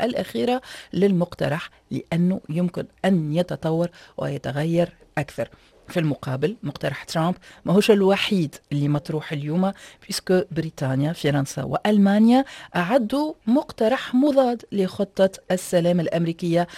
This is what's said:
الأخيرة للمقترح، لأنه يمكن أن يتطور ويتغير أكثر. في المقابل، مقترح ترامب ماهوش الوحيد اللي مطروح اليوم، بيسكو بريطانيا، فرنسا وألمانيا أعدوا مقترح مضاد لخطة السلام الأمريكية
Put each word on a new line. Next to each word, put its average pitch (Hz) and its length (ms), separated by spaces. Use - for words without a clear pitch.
الأخيرة 240 600
للمقترح، 170 800
لأنه 175 580
يمكن 170 360
أن 160 320
يتطور 170 520
ويتغير 147 680
أكثر. - 300
في 180 120
المقابل، 147 640
مقترح 143 420
ترامب 170 300
ماهوش 202 260
الوحيد 196 640
اللي 143 160
مطروح 151 440
اليوم، 160 400
بيسكو - 440
بريطانيا، 151 640
فرنسا - 500
وألمانيا 208 840
أعدوا 254 580
مقترح 240 680
مضاد 262 480
لخطة 196 580
السلام 175 500
الأمريكية 170 680